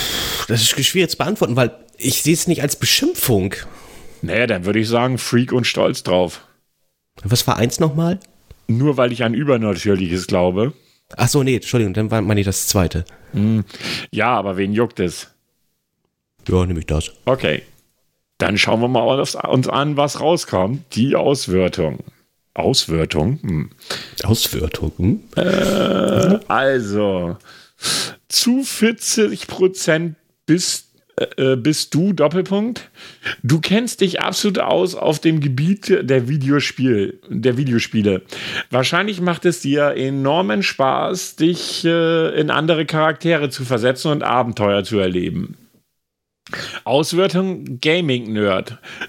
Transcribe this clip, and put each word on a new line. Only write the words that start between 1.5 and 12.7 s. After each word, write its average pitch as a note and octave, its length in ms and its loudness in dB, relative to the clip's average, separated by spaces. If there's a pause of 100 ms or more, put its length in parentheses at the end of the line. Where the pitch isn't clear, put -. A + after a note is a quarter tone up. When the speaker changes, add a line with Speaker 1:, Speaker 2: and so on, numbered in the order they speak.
Speaker 1:
weil B2 160 2 (240)
ich - 260 -2
sehe D#3 120 2
es - 120 -2
nicht E3+ 160 2
als C#3+ 140 -2
Beschimpfung. A#2 800 0 (680)
Speaker 2:
Naja, G2 240 0
dann F#2+ 180 -2
würde G#2 160 0
ich G#2+ 80 0
sagen, A#2+ 300 2
Freak - 340 0
und A#2+ 140 2
stolz F#2 360 0
drauf. F2+ 400 0 (800)
Speaker 1:
Was A2 240 0
war B2+ 100 0
eins A#2 240 0
nochmal? E3 380 0 (480)
Speaker 2:
Nur C3 300 2
weil B2 160 2
ich A#2+ 120 -2
an A2+ 100 0
Übernatürliches G2+ 920 0
glaube. F#2 460 2 (440)
Speaker 1:
Ach B2 120 2
so, C#3+ 140 2
nee, C3 140 2
Entschuldigung, G#2+ 380 0
dann G#2+ 160 0
war, A2 120 2
meine G#2 180 2
ich F#2+ 60 0
das F#2+ 200 -2
zweite. E2 380 0 (280)